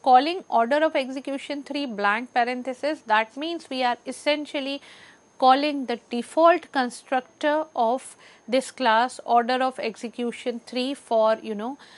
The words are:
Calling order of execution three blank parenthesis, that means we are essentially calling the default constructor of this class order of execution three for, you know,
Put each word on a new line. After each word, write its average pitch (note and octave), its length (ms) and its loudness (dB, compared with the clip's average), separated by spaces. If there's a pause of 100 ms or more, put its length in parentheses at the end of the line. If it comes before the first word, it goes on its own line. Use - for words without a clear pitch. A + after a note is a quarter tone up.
Calling C#4+ 460 4
order A#3 280 2
of D#4 180 0
execution C4+ 680 -6
three C#4+ 240 -6
blank G#3 480 -2
parenthesis, B3+ 720 -2
that A3 300 0
means D#4+ 340 -8
we C4 120 -4
are A#3+ 140 0 (100)
essentially C#4 760 -4 (580)
calling C#4 480 4
the A#3 120 -4 (100)
default D#4+ 600 2
constructor C#4 920 -2 (100)
of B3 420 -2 (300)
this B3+ 240 0
class A#3+ 540 2
order A#3+ 300 2
of B3+ 260 -2
execution A#3 800 -6
three B3+ 340 -4
for, A3 480 2
you A3 120 -8
know, A#3 220 -8 (200)